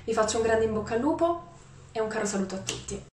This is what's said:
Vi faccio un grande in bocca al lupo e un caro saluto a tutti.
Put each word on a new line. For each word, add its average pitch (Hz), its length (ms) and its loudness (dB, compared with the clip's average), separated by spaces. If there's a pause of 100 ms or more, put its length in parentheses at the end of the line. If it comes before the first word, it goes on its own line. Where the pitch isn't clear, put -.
Vi 226 120 -2
faccio 220 220 4
un 226 60 2
grande 220 220 4
in 220 80 0
bocca 233 220 -2
al 233 60 0
lupo 330 400 2 (500)
e 220 100 -2
un 214 60 0
caro 214 180 -2
saluto 196 300 -2
a - 20 -4
tutti. - 460 -8 (140)